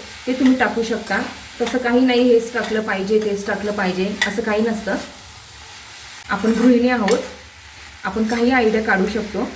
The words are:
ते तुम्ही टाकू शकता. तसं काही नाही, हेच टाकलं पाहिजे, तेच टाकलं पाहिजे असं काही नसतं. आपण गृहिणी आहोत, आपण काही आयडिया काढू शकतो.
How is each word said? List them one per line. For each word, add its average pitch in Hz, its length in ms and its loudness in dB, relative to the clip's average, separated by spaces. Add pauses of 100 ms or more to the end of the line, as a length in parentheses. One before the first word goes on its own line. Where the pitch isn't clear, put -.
(260)
ते 254 60 -2
तुम्ही 254 260 4
टाकू 226 240 0
शकता. 220 400 -2 (380)
तसं 240 180 0
काही 247 220 4
नाही, 247 220 6
हेच 233 300 4
टाकलं 220 300 -2
पाहिजे, 208 420 0
तेच 202 220 -2
टाकलं 202 260 -4
पाहिजे 196 440 -2 (100)
असं 208 160 -2
काही 214 200 0
नसतं. 214 340 -2 (1300)
आपण 202 220 0
गृहिणी 240 380 6
आहोत, 233 300 2 (840)
आपण 202 200 -2
काही 233 260 2
आयडिया 226 320 4
काढू 196 240 2
शकतो. 214 500 -4